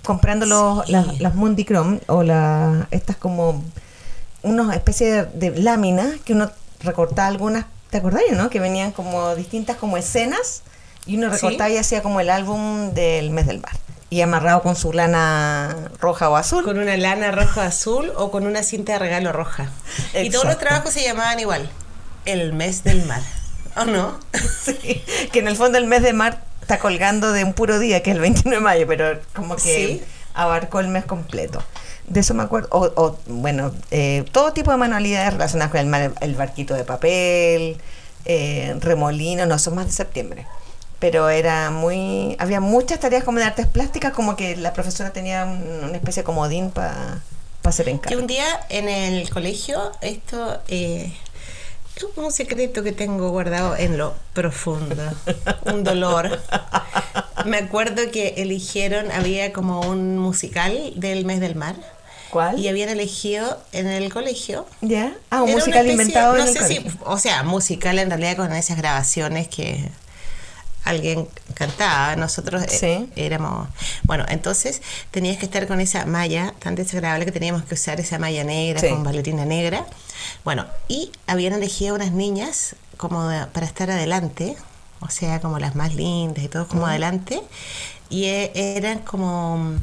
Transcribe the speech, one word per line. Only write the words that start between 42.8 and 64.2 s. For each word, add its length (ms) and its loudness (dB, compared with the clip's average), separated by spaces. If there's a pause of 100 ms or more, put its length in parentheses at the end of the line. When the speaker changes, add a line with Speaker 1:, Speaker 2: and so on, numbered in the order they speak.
Speaker 1:
tareas 240 2
como 140 0
de 60 2
artes 220 0
plásticas, 480 2
como 220 0
que 200 -4
la 160 -2
profesora 400 -2
tenía 320 -4
un, 400 -4
una 120 -4
especie 260 -2
de 20 -4
comodín 460 0
pa, 500 -4 (400)
pa 100 4
hacer 200 0
encargo. 260 -2
Speaker 2:
Que 60 -2
un 40 -4
día 200 -2 (240)
en 180 -2
el 400 -2
colegio, 720 -4
esto, 680 -6
eh, 440 -4 (840)
es 80 -6 (100)
como 140 -4
un 40 -2
secreto 500 -2
que 100 -2
tengo 380 -2
guardado 460 0
en 220 2
lo 160 -2 (180)
profundo, 680 -2 (640)
un 180 0
dolor. 560 2 (1040)
Me 140 0
acuerdo 520 -2
que 280 -2
eligieron, 760 -2
había 400 0
como 300 -2
un 360 -2
musical 800 -2
del 280 -4
mes 160 -2
del 140 -2
mar. 220 -6 (540)
Speaker 1:
¿Cuál? 280 2
Speaker 2:
Y 100 0
habían 200 0
elegido 720 -4 (120)
en 160 -4
el 240 -2
colegio. 540 -6 (140)